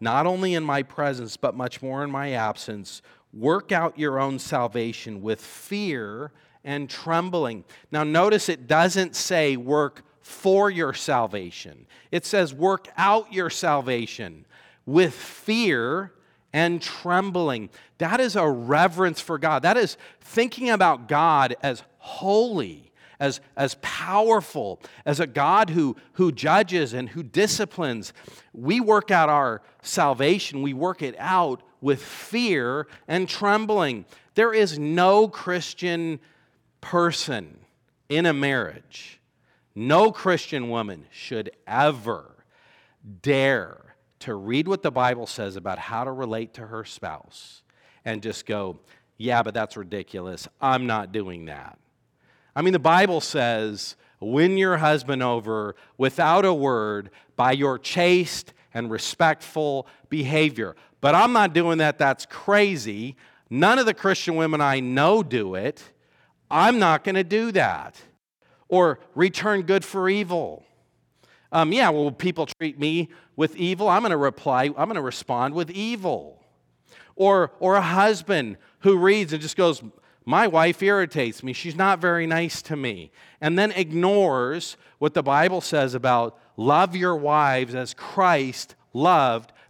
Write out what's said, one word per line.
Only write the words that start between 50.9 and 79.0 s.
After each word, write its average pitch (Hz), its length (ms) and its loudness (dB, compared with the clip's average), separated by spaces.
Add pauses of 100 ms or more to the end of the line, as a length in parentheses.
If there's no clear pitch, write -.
doing 92 340 -8
that." 71 320 -16 (800)
I 147 60 -2
mean, 185 120 4
the 175 60 4
Bible 170 420 4
says, 110 760 -4 (240)
"Win 151 380 2
your 185 200 2
husband 143 460 0
over 110 520 -4 (220)
without 160 460 2
a 190 100 4
word 110 580 -2 (260)
by 127 160 4
your 139 240 0
chaste 175 760 0 (200)
and 117 180 -6
respectful 151 960 -2 (220)
behavior." 139 640 0 (240)
But 143 160 4
I'm 233 160 6
not 202 220 2
doing 165 240 2
that. 151 200 2
That's 139 280 0
crazy. 135 920 0 (340)
None 180 300 4
of 247 60 2
the 220 80 2
Christian 180 420 -2
women 160 240 0
I 139 200 2
know 143 440 2
do 110 320 -4
it. 110 260 -6 (720)
I'm 214 280 4
not 165 240 4
gonna 190 200 0
do 220 300 -2
that. 101 480 -2 (640)
Or 175 320 2 (160)
return 190 460 0
good 185 240 0
for 190 240 -4
evil. 170 560 -4 (840)
Um, 160 200 2
yeah, 233 180 4
well, 147 220 0
people 170 340 -2
treat 147 320 -8
me 156 320 -2 (260)
with 156 200 -2
evil. 185 320 -2
I'm 190 140 4
gonna 196 160 0
reply, 139 480 0
I'm 147 220 -2
gonna 220 140 -4
respond 127 540 -4
with 170 160 -4
evil. 185 720 -6 (720)
Or, 190 440 4
or 185 160 4
a 196 60 4
husband 175 760 0 (220)
who 196 180 6
reads 190 360 4